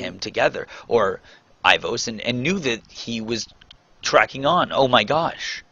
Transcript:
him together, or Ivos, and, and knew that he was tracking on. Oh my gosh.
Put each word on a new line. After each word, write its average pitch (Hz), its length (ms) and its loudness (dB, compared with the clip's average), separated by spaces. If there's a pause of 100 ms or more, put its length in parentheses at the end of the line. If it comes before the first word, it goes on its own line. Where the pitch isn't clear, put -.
him 92 180 -10
together, 120 480 -2 (200)
or 98 340 2 (420)
Ivos, 92 440 2
and, 113 140 -8
and 123 220 -2
knew 175 160 0
that 123 220 -2 (100)
he 117 300 -8
was 110 260 -4 (540)
tracking 131 440 2
on. 156 260 2
Oh 131 160 2
my 123 160 4
gosh. - 680 -2